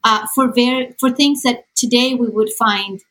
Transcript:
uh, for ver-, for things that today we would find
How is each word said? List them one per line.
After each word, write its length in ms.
uh, 320
for 180
ver-, 460
for 100
things 340
that 300
today 400
we 140
would 260
find 580